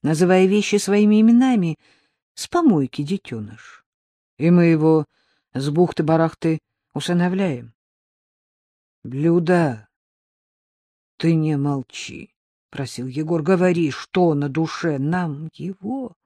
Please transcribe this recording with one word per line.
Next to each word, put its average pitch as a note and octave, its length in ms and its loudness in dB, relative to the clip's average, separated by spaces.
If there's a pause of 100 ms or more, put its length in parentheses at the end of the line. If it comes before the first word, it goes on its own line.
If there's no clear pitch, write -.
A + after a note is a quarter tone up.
Называя F3+ 420 4
вещи G3+ 300 2
своими G#3 460 4
именами, A#3 580 4 (560)
с - 120 -14
помойки F#3 540 0
детёныш. A#2 840 -10 (520)
И E3 140 2
мы F3 140 6
его D#3+ 400 4 (480)
с C3+ 160 -4
бухты-барахты D#3+ 880 0 (340)
усыновляем. — F3 800 -2 (1300)
Люда, D#3+ 840 0 (1300)
ты E3 180 0
не D#3 220 -2
молчи, - 800 -8 (340)
просил B2+ 380 -10
Егор, — D#3 360 -4
говори, E3+ 480 0
что E3+ 420 0
на C#3+ 160 -2
душе D#3 480 -4
нам D#3 560 -4
его. G3 640 -10 (100)